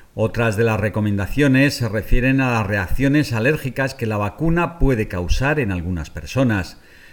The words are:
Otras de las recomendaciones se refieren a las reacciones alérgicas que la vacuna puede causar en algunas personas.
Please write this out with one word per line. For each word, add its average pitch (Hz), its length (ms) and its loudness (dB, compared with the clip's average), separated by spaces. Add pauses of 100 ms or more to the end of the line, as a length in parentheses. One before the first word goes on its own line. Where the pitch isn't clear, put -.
(200)
Otras 110 380 0
de 113 60 2
las 110 160 2
recomendaciones 107 960 2
se 117 140 -4
refieren 127 520 2
a 127 100 0
las 113 140 0
reacciones 120 680 0
alérgicas 135 600 -2
que 117 140 -6
la 107 100 -2
vacuna 165 600 -2
puede 120 280 2
causar 127 520 0
en 107 120 -2
algunas 87 380 -4
personas. 113 680 -2 (340)